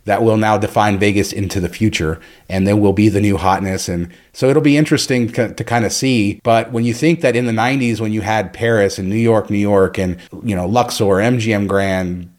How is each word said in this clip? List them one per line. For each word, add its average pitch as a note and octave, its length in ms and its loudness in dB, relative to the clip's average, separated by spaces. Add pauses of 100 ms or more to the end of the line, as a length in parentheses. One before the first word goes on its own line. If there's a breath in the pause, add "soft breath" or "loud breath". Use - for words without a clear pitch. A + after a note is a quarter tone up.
that G#2 180 0
will A2 140 4
now G#2+ 200 2
define G#2 400 0
Vegas G2+ 360 0
into F#2+ 260 -4
the F2 100 -2
future. E2 520 -2 (280 loud breath)
And F#2+ 200 0
they G2+ 40 4
will G#2 200 4
be G#2 160 2
the G2 120 2
new G2+ 160 2
hotness. F#2+ 520 -2
And F2 220 -4 (220 loud breath)
so C3 160 0
it'll D3 140 2
be C#3+ 140 4
interesting C3 580 0
c-, A2+ 140 -2
to A2+ 160 -10
kinda A#2 260 0
see. A2 540 0
But A2+ 260 2
when A#2 140 -2
you A#2 100 0
think D#3+ 280 0
that B2 120 2
in B2 120 0
the A#2 60 -2
nineties, A#2+ 480 -2
when G#2+ 120 -4
you A2 80 -2
had G2+ 320 -2
Paris A2+ 440 0
and F#2+ 120 -6
New G#2 80 -2
York, A2+ 340 2
New G#2 80 -2
York, G2+ 400 2
and, F2+ 200 -2 (260 loud breath)
you G#2 100 -2
know, F2+ 140 -4
Luxor, G#2+ 520 0
M A#2+ 200 0
G A2 120 -2
M G2+ 140 0
Grand, F#2 720 -2